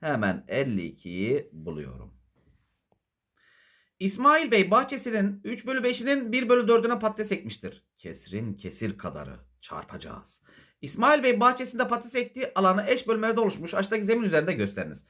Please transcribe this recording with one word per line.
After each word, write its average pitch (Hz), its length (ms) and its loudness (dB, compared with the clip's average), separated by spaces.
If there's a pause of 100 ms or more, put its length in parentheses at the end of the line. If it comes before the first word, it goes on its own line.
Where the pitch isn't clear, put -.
Hemen 110 480 -2
elli 113 380 -2
ikiyi 98 640 -4
buluyorum. 73 600 -12 (1800)
İsmail 262 520 4
Bey 196 200 4
bahçesinin 220 760 2
üç 226 220 -6
bölü 262 180 -2
beşinin 247 480 0
bir 254 160 0
bölü 240 200 6
dördüne 233 300 4
patates 208 340 -2
ekmiştir. - 520 -10 (140)
Kesrin 98 560 -8
kesir 101 440 -8
kadarı 71 380 -10 (240)
çarpacağız. - 840 -14 (360)
İsmail 247 420 2
Bey 247 180 4
bahçesinde 247 480 2
patates 233 260 -4
ektiği 247 400 -4
alanı 190 320 4
eş 254 220 0
bölmelerde 226 320 0
oluşmuş 190 340 -2
açtaki 202 300 -2
zemin 226 180 2
üzerinde 165 300 2
gösteriniz. 98 580 -4